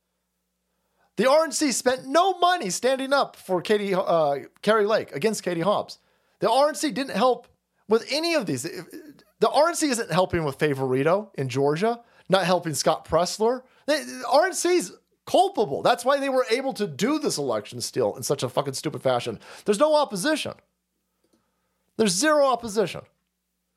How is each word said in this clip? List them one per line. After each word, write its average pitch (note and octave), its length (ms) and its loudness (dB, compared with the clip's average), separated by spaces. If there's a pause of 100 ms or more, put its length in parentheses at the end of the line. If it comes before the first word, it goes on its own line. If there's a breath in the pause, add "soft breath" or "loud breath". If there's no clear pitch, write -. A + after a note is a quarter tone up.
(1160)
The A#3+ 120 2
R D#4 140 6
N D4+ 80 -4
C C#4 220 0
spent B3+ 340 -2
no F4+ 320 2
money F4 300 2
standing C4 420 -2
up C4+ 240 0
for F#3 260 -4
Katie, G#3 320 0
uh, D#3+ 460 2 (220)
Kari G#3+ 240 2
Lake G3+ 280 -2
against G3+ 300 -2
Katie E3+ 180 -4
Hobbs. E3+ 360 -2 (420)
The F#3 100 0
R C#4 200 4
N D4+ 60 -4
C D4+ 160 -2
didn't B3 260 -6
help A#3+ 300 2 (420)
with A3+ 200 2
any E4 260 -2
of B3 100 0
these. C3 180 -4
The - 880 -6
R D4 180 4
N E4+ 80 -2
C D4+ 140 0
isn't A3+ 220 -2
helping F3 340 0
with C#3 100 -4
Favorito C#3+ 800 0
in C3+ 160 -6
Georgia, D3+ 520 0 (280 soft breath)
not F#3 160 2
helping E3+ 300 -2
Scott D#3+ 300 0
Presler. G#3+ 580 0 (240 soft breath)
They, C#4+ 160 0
the B3+ 280 -12
R D4+ 140 6
N F#4 80 -4
C's E4+ 400 0 (320)
culpable. C4+ 560 2
That's A#3+ 240 2
why C#4 140 2
they C4+ 100 -2
were B3+ 200 0
able C4 240 -2
to G3+ 140 -4
do G#3+ 320 -2
this G#3 180 -4
election A#2+ 440 -4
steal G#2+ 340 -2
in A#2+ 80 -12
such C#3 200 -2
a A#2+ 60 -4
fucking C#3 240 -4
stupid C3+ 280 -8
fashion. A#2+ 380 -2 (260 loud breath)
There's G3+ 140 0
no D4+ 160 4
opposition. C#4 580 -2 (1400)
There's G#3+ 160 2
zero D4 320 4
opposition. A3+ 560 -2 (760)